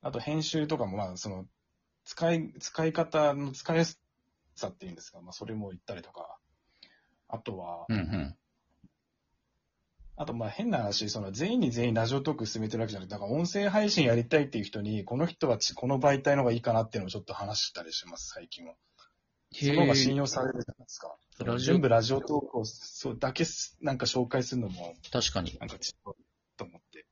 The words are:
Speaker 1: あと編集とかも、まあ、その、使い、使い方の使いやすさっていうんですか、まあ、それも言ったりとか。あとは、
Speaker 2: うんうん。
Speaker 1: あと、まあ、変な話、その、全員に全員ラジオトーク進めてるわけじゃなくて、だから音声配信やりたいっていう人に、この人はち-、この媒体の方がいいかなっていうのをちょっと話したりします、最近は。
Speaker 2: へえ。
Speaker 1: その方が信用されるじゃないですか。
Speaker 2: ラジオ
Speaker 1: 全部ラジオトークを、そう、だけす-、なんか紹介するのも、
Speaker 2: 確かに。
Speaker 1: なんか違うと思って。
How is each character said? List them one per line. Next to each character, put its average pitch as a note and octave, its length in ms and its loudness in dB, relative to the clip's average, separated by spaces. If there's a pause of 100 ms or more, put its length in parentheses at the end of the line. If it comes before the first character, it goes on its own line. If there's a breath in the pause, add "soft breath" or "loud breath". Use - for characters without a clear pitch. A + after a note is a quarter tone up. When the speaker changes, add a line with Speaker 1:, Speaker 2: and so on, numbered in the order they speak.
Speaker 1:
あ - 100 -4
と B2+ 80 -2
編 D3+ 240 -2
集 D#3 240 0
と D#3 100 0
か B2 80 0
も、 G2 120 -4
ま G2 140 -2
あ、 F2+ 60 -10
そ A2 120 -8
の、 F#2+ 160 -8 (600)
使 E3+ 280 0
い、 E3 260 -2
使 - 280 -4
い D#3+ 60 0
方 D#3 400 4
の C#3 180 -4
使 - 220 -4
い D#3+ 40 4
や E3 80 6
す - 160 -10 (540)
さ - 140 -8
っ - 20 -14
て - 140 -16
い F#3 40 -10
う - 40 -12
ん - 20 -14
で - 60 -18
す - 100 -20
か、 F2+ 100 -20
ま F2 80 -20
あ、 - 20 -18
そ G#2 140 -12
れ A2 100 -8
も G#2 140 -6
言 F2+ 80 -14
っ - 40 -18
た F2+ 140 -10
り E2+ 60 -12
と - 100 -20
か。 D#2 260 -16 (920 soft breath)
あ - 100 -8
と G#2 180 -10
は、 E2+ 300 -10
Speaker 2:
う A2+ 60 0
ん G#2+ 40 2
う - 20 2
ん。 D#2 360 -4 (1800)
Speaker 1:
あ D#3 80 -6
と、 C3+ 80 -6
ま A#2 140 -4
あ、 - 20 -2
変 A3 200 -2
な E3 100 2
話、 G#2 300 -2
そ G#2+ 120 -4
の、 F#2+ 100 -6
全 E3 240 0
員 B3+ 40 4
に D3 120 4
全 A#2+ 180 2
員 A2+ 40 2
ラ A2+ 120 4
ジ B2 100 2
オ C3+ 60 2
ト D3 120 0
ー - 40 -4
ク A2+ 80 -4
進 A2 160 -4
め A2 80 0
て A2+ 60 -4
る A2 60 0
わ A2+ 60 0
け G#2 40 -4
じ G#2 60 -6
ゃ - 20 -8
な F#2 60 -10
く F#2 40 -14
て、 G2+ 60 -8
だ G2+ 40 -8
か G2+ 60 -6
ら G#2 60 -2
音 E3 160 2
声 G3+ 220 2
配 G#3 200 4
信 E3+ 160 4
や A#2 100 6
り A#2 120 2
た D#3 120 6
い D3 40 4
っ C3+ 40 -2
て A#2+ 100 -4
い G#2+ 40 0
う - 20 0
人 G#2 180 -6
に、 G#2 240 -2
こ A#2+ 120 -4
の D#3 80 2
人 D#3+ 240 0
は D3 80 4
ち-、 - 180 -2
こ B2+ 120 -4
の C3+ 120 2
媒 C#3 220 6
体 C#3+ 140 4
の C#3 80 4
方 B2 40 6
が A#2 60 4
い A#2 40 2
い A#2 40 -2
か A#2 120 0
な A2+ 100 4
っ A2+ 60 -4
て - 80 -4
い - 20 0
う G2 40 -4
の F#2 40 -6
を - 20 -6
ち G2 80 -6
ょ F#2+ 40 -8
っ - 20 -14
と G2 100 -10
話 G2+ 340 -4
し - 60 -10
た E2+ 100 -10
り E2 100 -12
し - 140 -6
ま E2+ 100 -16
す、 - 160 -10
最 E2+ 140 -14
近 E2+ 180 -14
は。 E2 100 -16 (800 soft breath)
Speaker 2:
へ C#3+ 120 0
え。 C#3+ 60 4
Speaker 1:
そ - 0 -
の D3+ 80 6
方 C#3 60 8
が - 80 8
信 C3 200 4
用 C#3 100 2
さ C3 180 -2
れ C3 100 0
る B2 100 -4
じ - 60 -6
ゃ - 80 -10
な - 60 -20
い - 20 -20
で - 40 -20
す - 100 -14
か。 - 180 -12 (220)
Speaker 2:
ラ A#2+ 180 0
ジ C3 140 0
オ - 20 10
Speaker 1:
全 F3+ 80 8
部 C3 80 6
ラ A2+ 120 8
ジ A#2 120 2
オ C3+ 80 2
ト D3+ 140 -2
ー - 140 0
ク B2 100 -4
を、 A2 40 0
そ - 480 -8
う、 A#2+ 80 -8
だ C3 140 -2
け E3 100 0
す-、 - 380 -6
な D3 100 0
ん C3 60 -2
か B2+ 80 0
紹 B2 240 2
介 B2+ 140 2
す B2 120 -4
る B2+ 60 0
の G#2 80 -2
も、 F2 240 -8 (180)
Speaker 2:
確 - 220 0
か F#2+ 80 0
に。 E2 180 -4
Speaker 1:
な - 60 -10
ん - 40 -8
か - 60 -12
違 - 40 -16 (260)
う - 80 -12 (420)
と - 80 -10
思 F2 140 -16
っ - 40 -20 (120)
て。 D#2 180 -20